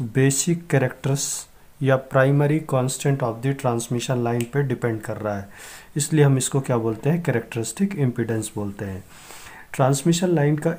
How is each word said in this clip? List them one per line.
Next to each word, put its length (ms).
बेसिक 560
कैरेक्टर्स 540
या 180
primary 520
constant 520
of 200
the 120
transmission 680
line 260
पे 120
डिपेंड 380
कर 140
रहा 200
है, 120
इसलिए 280
हम 140
इसको 220
क्या 180
बोलते 320
हैं, 120
कैरेक्टरिस्टिक 760
इम्पीडेंस 600
बोलते 280
हैं। 200
ट्रांसमिशन 540
लाइन 280
का 220